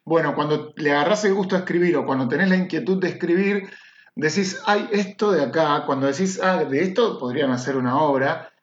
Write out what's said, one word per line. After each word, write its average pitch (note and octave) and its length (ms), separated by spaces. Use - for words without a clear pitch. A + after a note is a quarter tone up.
Bueno, D#3 320
cuando D3+ 400
le D3 160
agarrás F3 320
el G3 120
gusto F#3+ 200
a F3+ 40
escribir F3 360
o C3 100
cuando C3 220
tenés F3 220
la F#3 80
inquietud F#3 440
de F3 80
escribir, F#3+ 600
decís, F#3 500
"Ay, G#3 260
esto G#3 400
de D#3 120
acá", D3+ 420
cuando C#3 220
decís, F#3 360
"Ah, F#3 220
de C3+ 160
esto F#3+ 380
podrían C3 320
hacer B2+ 260
una B2+ 240
obra", C#3+ 500